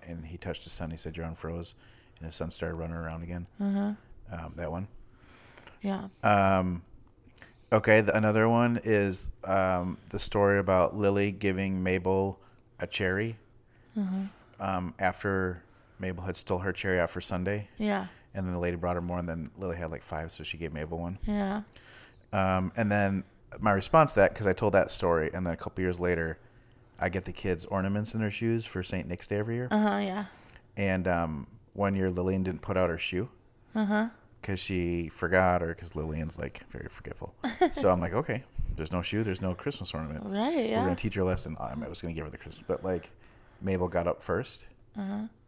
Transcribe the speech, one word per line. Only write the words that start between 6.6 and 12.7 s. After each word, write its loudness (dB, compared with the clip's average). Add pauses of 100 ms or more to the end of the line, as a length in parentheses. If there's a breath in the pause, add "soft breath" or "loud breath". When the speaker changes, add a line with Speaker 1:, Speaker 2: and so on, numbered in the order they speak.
Speaker 1:
okay, 8
the, 4
another 6
one 4
is, 2 (140)
um, 2 (120)
the -6
story 4
about 6
Lily 4
giving 0
Mabel 2 (400 soft breath)